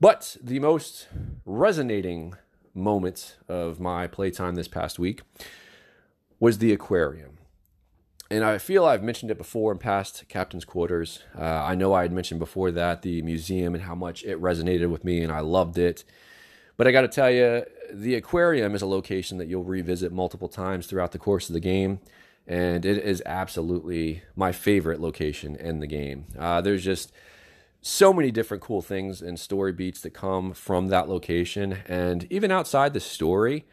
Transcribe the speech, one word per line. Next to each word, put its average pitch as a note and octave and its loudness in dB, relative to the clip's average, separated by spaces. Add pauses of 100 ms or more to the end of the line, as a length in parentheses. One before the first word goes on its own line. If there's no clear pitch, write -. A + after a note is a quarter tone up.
But - 6
the B2+ -4
most D3+ 0 (360)
resonating G2+ 0 (380)
moment F#2 -2 (120)
of E2+ -6
my F2 -2
playtime F#2 -4
this E2+ -6
past E2 -6
week F#2 -2 (1160)
was A2+ 4
the A2 4
aquarium. D#2 -2 (920)
And A2 2
I G#2+ 2
feel F#3 4
I've B2 6
mentioned A2+ -4
it - -6
before A2 -2
in F2+ -4
past G2 -4
Captain's F#2 -6
Quarters. E2+ -4 (120)
Uh, E2 -10
I D#2+ -2
know F#2+ 4
I F2+ 6
had F2 0
mentioned F2 -6
before F2+ -2
that E2+ -2
the E2+ -4
museum E2+ -2
and F2 -6
how F2 -10
much F2 -8
it F2+ -6
resonated F2 2
with E2 -4
me F2 0
and D#2+ -2
I D#2 -4
loved E2+ 2
it. F2 2 (720)
But A#2+ 6
I B2+ 6
gotta C3 8
tell C3 4
you, A#2+ 4 (260)
the A2 -2
aquarium C3 2
is G2 -2
a G2 -2
location F#2+ -2
that E2+ -8
you'll F2+ -4
revisit F2+ -2
multiple F#2 -4
times F#2 -6
throughout F2+ -2
the F2 -10
course F#2+ 0
of E2+ -6
the E2 0
game. F#2+ 2 (460)
And F2 0
it G2+ 2
is G2 -2
absolutely E2 -4 (140)
my F#2 0
favorite E2 2
location D#2 -6
in D#2+ -6
the D2 -8
game. C#2+ -6 (120)
Uh, E2+ 0
there's F#2+ 2
just F#2 -2 (720)
so G3 6
many D#3 4
different G#2+ -2
cool G2 -4
things F#2+ -6
and F2 -10
story F#2+ -2
beats F#2 -6
that E2+ -10
come F#2 -4
from F#2 0
that F2+ 2
location. F#2 -2
And F2+ -2
even G3 0
outside C#3+ 2
the G2+ -4
story, G#2+ 0